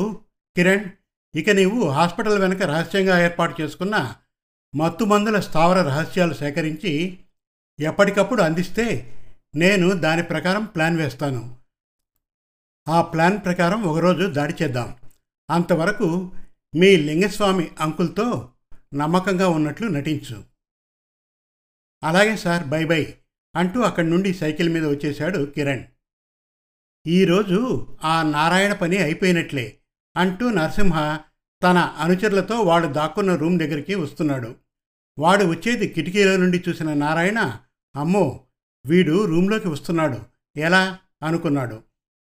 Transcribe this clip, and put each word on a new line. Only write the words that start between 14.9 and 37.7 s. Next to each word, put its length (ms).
అంతవరకు 600
మీ 220
లింగస్వామి 720
అంకుల్తో 480
నమ్మకంగా 540
ఉన్నట్లు 400
నటించు.' 540
'అలాగే 340
సార్, 300
బై 180
బై' 220
అంటూ 260
అక్కడి 280
నుండి 240
సైకిల్ 360
మీద 180
వచ్చేశాడు 580
కిరణ్. 380
ఈరోజు 520
ఆ 80
నారాయణ 440
పని 260
అయిపోయినట్లే 640
అంటూ 340
నరసింహ 480
తన 160
అనుచరులతో 640
వాడు 280
దాక్కున్న 460
రూమ్ 240
దగ్గరికి 360
వస్తున్నాడు. 560
వాడు 260
వచ్చేది 440
కిటికీలో 480
నుండి 220
చూసిన 360
నారాయణ, 460